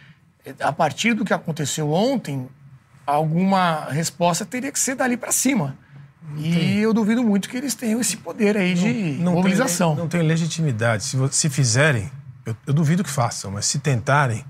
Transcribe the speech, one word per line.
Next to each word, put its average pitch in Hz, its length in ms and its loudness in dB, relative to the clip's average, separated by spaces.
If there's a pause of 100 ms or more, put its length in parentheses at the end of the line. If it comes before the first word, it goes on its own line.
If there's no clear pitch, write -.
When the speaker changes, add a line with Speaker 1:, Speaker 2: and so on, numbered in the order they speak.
(600)
Speaker 1:
a - 120 0
partir 175 420 0
do 214 120 -2
que 202 80 0
aconteceu 156 580 -4
ontem, 165 560 -2 (580)
alguma 165 800 2
resposta 165 600 -2
teria 254 260 -8
que - 80 -6
ser 262 160 -2
dali 247 220 0
pra - 140 -8
cima. 151 440 0 (520)
Speaker 2:
Não 147 120 -12
Speaker 1:
E 165 160 -2
Speaker 2:
tem. 185 240 2
Speaker 1:
eu 220 120 2
duvido 226 320 2
muito 202 240 2
que - 80 -12
eles 254 200 -4
tenham 226 260 -2
esse - 160 -2
poder 208 400 0
aí 180 160 0
Speaker 2:
Não, 175 80 2
Speaker 1:
de 226 120 2 (260)
Speaker 2:
não 170 60 0
tem 180 100 2
Speaker 1:
mobilização. 190 580 2
Speaker 2:
le-, 160 60 -2
não 170 80 -4
tem 170 160 0
legitimidade. 156 800 0
Se - 120 -6
vo-, 131 160 0
se - 200 0
fizerem, 127 580 2 (340)
eu, 113 120 -6 (100)
eu 139 80 0
duvido 170 300 2
que - 80 -6
façam, 110 400 -2
mas 101 160 -4
se - 100 -2
tentarem, 131 720 2